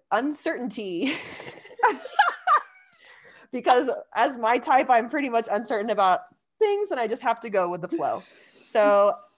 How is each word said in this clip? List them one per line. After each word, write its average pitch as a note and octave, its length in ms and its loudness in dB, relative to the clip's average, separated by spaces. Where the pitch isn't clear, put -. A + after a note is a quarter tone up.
Uncertainty. B3 1080 -4
<laughs> - 60 -14
Because B3 380 2
as A#3+ 240 0
my A#3 200 2
type, C4 320 2
I'm A#3 180 4
pretty C#4 200 -2
much A#3 220 -2
uncertain A3 400 -2
about F#3+ 300 2
things G4+ 320 0
and C4 80 -2
I A3+ 80 0
just A#3 140 -6
have A#3 180 0
to A3+ 100 -10
go F#3+ 180 0
with F3 120 -6
the F3 80 -8
flow. C3+ 360 -4
So G3+ 920 2